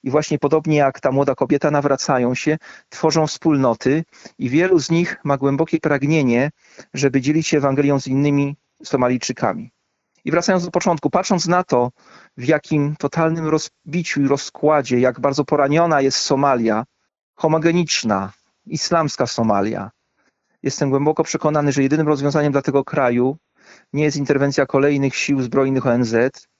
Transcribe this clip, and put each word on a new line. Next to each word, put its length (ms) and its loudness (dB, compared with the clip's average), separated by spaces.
I 80 -6
właśnie 280 0
podobnie 380 0
jak 240 0
ta 120 0
młoda 220 0
kobieta, 360 0
nawracają 640 0
się, 240 -2
tworzą 380 0
wspólnoty 800 0
i 100 -4
wielu 300 2
z 120 -2
nich 340 0
ma 120 0
głębokie 440 -2
pragnienie, 720 0
żeby 260 2
dzielić 260 0
się 100 0
Ewangelią 440 2
z 60 -12
innymi 500 0
Somalijczykami. 840 -2
I 60 -4
wracając 340 0
do 60 -8
początku, 400 -2
patrząc 360 0
na 180 2
to, 260 0
w 80 -12
jakim 520 0
totalnym 500 -2
rozbiciu 760 -4
i 60 2
rozkładzie, 720 0
jak 200 0
bardzo 240 0
poraniona 560 2
jest 180 0
Somalia, 680 0
homogeniczna, 1000 0
islamska 600 -2
Somalia, 640 -2
jestem 280 -2
głęboko 340 0
przekonany, 480 0
że 100 0
jedynym 260 0
rozwiązaniem 440 0
dla 100 0
tego 220 0
kraju 520 0
nie 120 0
jest 120 0
interwencja 500 0
kolejnych 500 0
sił 260 -2
zbrojnych 440 0
O 80 2
N 100 2
Z 420 -2